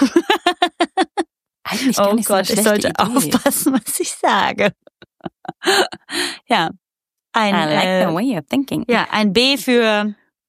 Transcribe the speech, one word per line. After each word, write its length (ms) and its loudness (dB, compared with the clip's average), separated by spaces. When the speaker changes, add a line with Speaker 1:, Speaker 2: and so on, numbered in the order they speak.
Speaker 1:
<laughs> 80 4
Speaker 2:
Eigentlich 340 -2
gar 140 4
Speaker 1:
Oh 20 2
Speaker 2:
nicht 140 0
so 40 0
eine 120 2
Speaker 1:
Gott, 60 -4
ich 120 0
Speaker 2:
schlechte 80 4
Speaker 1:
sollte 180 2
Speaker 2:
Idee. 380 0
Speaker 1:
aufpassen, 380 0
was 260 -4
ich 100 -6
sage. 640 0
<laughs> 60 -4
Ja. 220 0
Ein, 200 2
Speaker 2:
I 200 2
like 100 2
Speaker 1:
äh, 240 2
Speaker 2:
the 60 -2
way 100 -2
you're 240 -2
thinking. 400 -2
Speaker 1:
ja, 220 2
ein 220 0
B 260 2
für 560 0